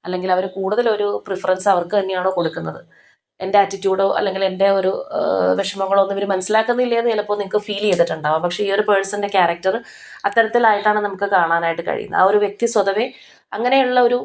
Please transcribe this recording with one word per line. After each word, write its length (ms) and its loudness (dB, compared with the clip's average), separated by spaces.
അല്ലെങ്കിൽ 320 -4
അവർ 100 -2
കൂടുതൽ 280 0
ഒരു 120 -2
പ്രിഫറൻസ് 480 -2
അവർക്ക് 260 -4
തന്നെയാണോ 380 -2
കൊടുക്കുന്നത്, 420 -6
എൻ്റെ 160 2
ആറ്റിറ്റ്യൂഡോ 440 0
അല്ലെങ്കിൽ 300 -2
എൻ്റെ 200 0
ഒരു, 140 2
ഏഹ്, 400 0
വിഷമങ്ങളോ 460 0
ഒന്നും 140 0
ഇവർ 140 -2
മനസ്സിലാക്കുന്നില്ലേ 680 0
എന്ന് 140 0
ചിലപ്പോൾ 260 -2
നിങ്ങൾക്ക് 280 -2
ഫീൽ 200 -6
ചെയ്തിട്ടുണ്ടാവാം. 580 0
പക്ഷേ 220 -4
ഈ 80 -2
ഒരു 120 0
പേഴ്സൻ്റെ 480 0
ക്യാരക്ടർ 400 2
അത്തരത്തിലായിട്ടാണ് 800 2
നമുക്ക് 300 -4
കാണാനായിട്ട് 540 0
കഴിയുന്നത്. 320 -4
ആ 80 6
ഒരു 160 4
വ്യക്തി 280 -2
സ്വതവേ 320 0
അങ്ങനെയുള്ള 500 2
ഒരു 180 2